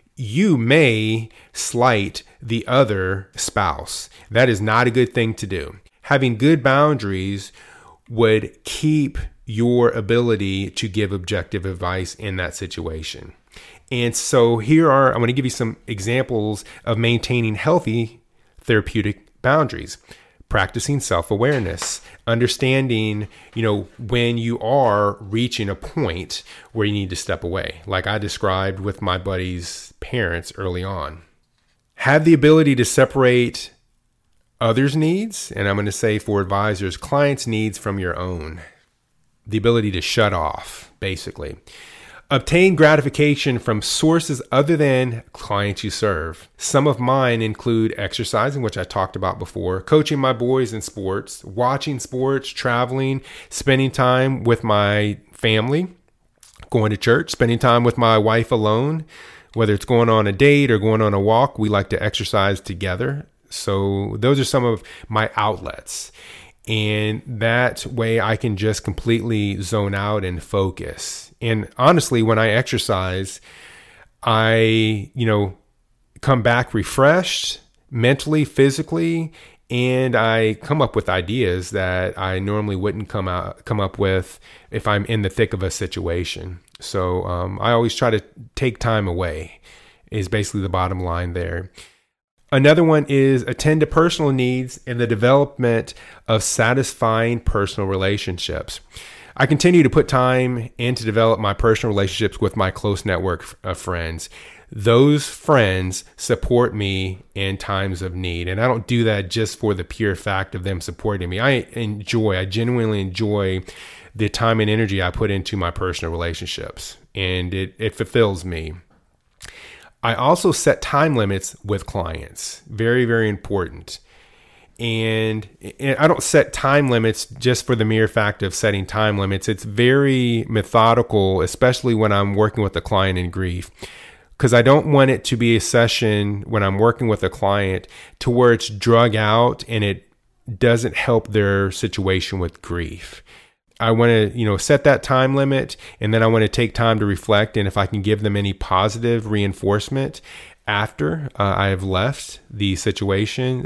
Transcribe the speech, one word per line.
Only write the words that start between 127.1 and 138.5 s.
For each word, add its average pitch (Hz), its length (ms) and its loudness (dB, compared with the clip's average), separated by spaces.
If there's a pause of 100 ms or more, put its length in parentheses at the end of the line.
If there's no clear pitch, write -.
just 123 400 -2
for 127 100 2
the 110 100 2
mere 110 220 4
fact 104 340 0
of 95 140 -4
setting 101 320 0
time 107 320 0
limits. 98 280 -2
It's 107 160 -4
very 123 840 2
methodical, 110 920 2
especially 123 520 0
when 107 180 2
I'm 101 240 0
working 107 280 2
with 95 120 -2
a 85 60 -4
client 95 380 0
in 87 100 -4
grief, 90 400 -6 (680)
'cause 120 160 4
I 117 80 8
don't 143 300 6
want 135 200 6
it 120 140 -2
to 123 120 -2
be 117 180 4
a 104 60 2
session 104 880 0
when 104 160 0
I'm 98 140 0
working 117 300 2
with 107 160 0
a 92 60 2
client 98 580 -2 (320)
to - 100 -2
where 120 240 6